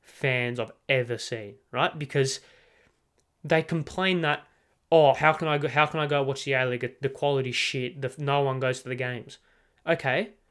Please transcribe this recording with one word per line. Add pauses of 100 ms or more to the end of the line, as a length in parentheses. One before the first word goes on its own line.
fans
I've (160)
ever
seen, (180)
right?
Because (1040)
they
complain
that (480)
"Oh,
how
can
I
go,
how
can
I
go
watch
the
A-League?
The
quality's
shit.
The,
no
one
goes
to
the
games." (480)
Okay, (200)